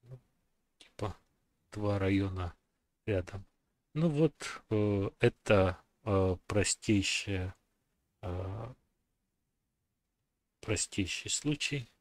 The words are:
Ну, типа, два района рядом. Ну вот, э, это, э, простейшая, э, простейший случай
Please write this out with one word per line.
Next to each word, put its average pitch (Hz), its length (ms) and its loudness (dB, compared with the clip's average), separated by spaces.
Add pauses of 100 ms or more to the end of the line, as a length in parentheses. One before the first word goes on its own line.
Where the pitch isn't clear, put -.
Ну, 123 180 -20 (580)
типа, - 380 -10 (560)
два 101 260 -2
района 95 560 0 (500)
рядом. 98 400 -4 (500)
Ну 160 140 2
вот, - 640 -2
э, 104 480 2
это, 98 640 4 (220)
э, 95 320 2 (100)
простейшая, 98 1080 0 (640)
э, 98 520 -8 (1900)
простейший - 720 -4
случай 147 580 -4 (100)